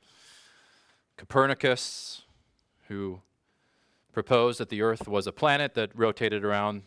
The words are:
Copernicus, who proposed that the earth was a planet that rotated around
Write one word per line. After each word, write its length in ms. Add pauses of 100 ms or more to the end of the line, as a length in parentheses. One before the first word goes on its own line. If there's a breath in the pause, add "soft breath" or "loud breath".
(1200 soft breath)
Copernicus, 1040 (640)
who 340 (920)
proposed 460
that 120
the 100
earth 260
was 200
a 60
planet 420
that 200
rotated 480
around 440